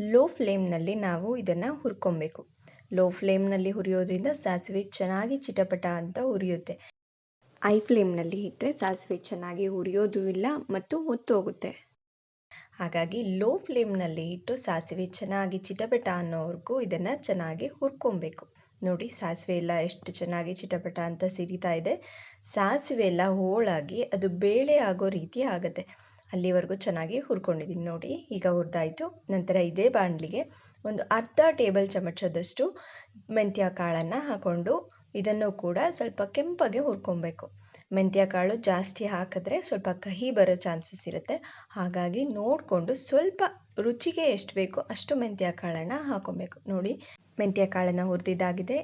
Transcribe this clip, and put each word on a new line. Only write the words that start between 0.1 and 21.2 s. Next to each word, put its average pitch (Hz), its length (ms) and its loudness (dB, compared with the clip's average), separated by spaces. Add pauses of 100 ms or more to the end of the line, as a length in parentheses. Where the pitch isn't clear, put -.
ಲೋ 247 160 8
ಫ್ಲೇಮ್‌ನಲ್ಲಿ 190 680 0
ನಾವು 202 420 0
ಇದನ್ನ 185 320 0
ಹುರ್ಕೊಬೇಕು. 190 800 -2 (440)
ಲೋ 180 180 6
ಫ್ಲೇಮ್‌ನಲ್ಲಿ 190 600 2
ಹುರಿಯೋದ್ರಿಂದ 185 560 0
ಸಾಸಿವೆ 196 560 -2
ಚೆನ್ನಾಗಿ 202 560 -2
ಚಿಟಪಟ 185 480 -2
ಅಂತ 175 360 -4
ಉರಿಯುತ್ತೆ. 185 560 -2 (840)
ಹೈ 208 180 6
ಫ್ಲೇಮ್‌ನಲ್ಲಿ 190 680 2
ಇಟ್ರೆ 254 260 -2
ಸಾಸಿವೆ 190 440 -2
ಚೆನ್ನಾಗಿ 175 500 -4
ಉರಿಯೋದು 190 640 0
ಇಲ್ಲ 190 180 0 (240)
ಮತ್ತು 294 360 -2
ಒತ್ತೋಗುತ್ತೆ. - 840 -2 (840)
ಹಾಗಾಗಿ 170 500 -2
ಲೋ 208 360 0
ಫ್ಲೇಮ್‌ನಲ್ಲಿ 185 720 -2
ಇಟ್ಟು 180 260 -6
ಸಾಸಿವೆ 175 500 -4
ಚೆನ್ನಾಗಿ 196 520 -4
ಚಿಟಪಟ 220 560 -2
ಅನ್ನೋವರೆಗೂ 170 640 -4
ಇದನ್ನ 180 360 -2
ಚೆನ್ನಾಗಿ 180 500 -4
ಹುರ್ಕೊಬೇಕು. 233 880 -4 (260)
ನೋಡಿ, 180 260 -2
ಸಾಸಿವೆ 180 480 -4
ಎಲ್ಲ 170 140 0
ಎಷ್ಟು 170 420 -2
ಚೆನ್ನಾಗಿ 175 420 -4
ಚಿಟಪಟ 180 440 -6
ಅಂತ 170 260 -2